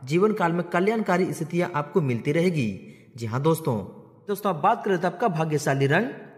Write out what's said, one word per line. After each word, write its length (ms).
जीवन 280
काल 200
में 120
कल्याणकारी 680
स्थितियां 400
आपको 280
मिलती 320
रहेगी। 360
जी 100
हाँ 160
दोस्तों, 340
दोस्तों, 260
आप 80
बात 220
करें 140
तो 80
आपका 220
भाग्यशाली 580
रंग 240